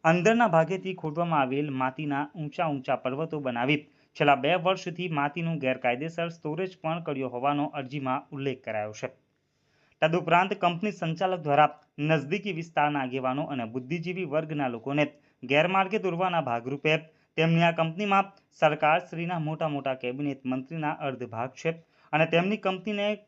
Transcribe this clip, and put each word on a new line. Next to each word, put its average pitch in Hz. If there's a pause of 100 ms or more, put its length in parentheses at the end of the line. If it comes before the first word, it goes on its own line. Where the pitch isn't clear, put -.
અંદરના 202
ભાગેથી 185
ખોદવામાં 160
આવેલ 139
માટીના 139 (100)
ઊંચા 156
ઊંચા 139
પર્વતો 147
બનાવી 131 (360)
છેલ્લા 147
બે 139
વર્ષથી 180
માટીનું 160
ગેરકાયદેસર 135
સ્ટોરેજ 170
પણ 165
કર્યો 135
હોવાનો 139
અરજીમાં 135
ઉલ્લેખ 135
કરાયો 107
છે. 123 (960)
તદુપરાંત 170
કંપની 185
સંચાલક 180
દ્વારા 151 (280)
નજદીકી 160
વિસ્તારના 151
આગેવાનો 131
અને 127
બુદ્ધિજીવી 160
વર્ગના 151
લોકોને 135 (380)
ગેરમાર્ગે 180
દોરવાના 175
ભાગરૂપે 135 (400)
તેમની 165
આ 170
કંપનીમાં 196 (220)
સરકારશ્રીના 165
મોટા 156
મોટા 135
કેબિનેટ 131
મંત્રીના 147
અર્ધભાગ 120
છે - (420)
અને 160
તેમની 175
કંપનીને 202 (220)